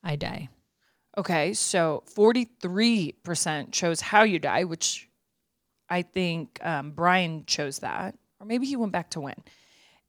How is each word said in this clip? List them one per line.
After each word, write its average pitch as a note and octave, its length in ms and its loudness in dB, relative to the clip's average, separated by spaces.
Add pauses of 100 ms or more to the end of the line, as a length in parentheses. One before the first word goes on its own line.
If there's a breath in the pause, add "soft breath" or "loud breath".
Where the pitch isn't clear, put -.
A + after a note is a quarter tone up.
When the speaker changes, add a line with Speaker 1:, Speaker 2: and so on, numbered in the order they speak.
Speaker 1:
I D#3 140 -4
die. D3 320 -8 (720)
Speaker 2:
Okay, F3 340 0
so E3 540 0
forty-three G#3+ 1040 2 (100)
percent D#3 480 -4
chose E3+ 300 0
how G#3+ 220 6
you G3+ 160 4
die, D3 260 0
which - 460 -6 (800)
I F3+ 100 0
think, E3+ 640 -4
um, D3+ 280 -4
Brian E3+ 520 2
chose - 360 -4
that. - 340 -6 (260)
Or G3+ 60 -18
maybe A#3+ 180 -2
he C4+ 120 -4
went G#3+ 160 -2
back F3 180 -4
to E3 100 -8
when. C#3 140 -10 (760 soft breath)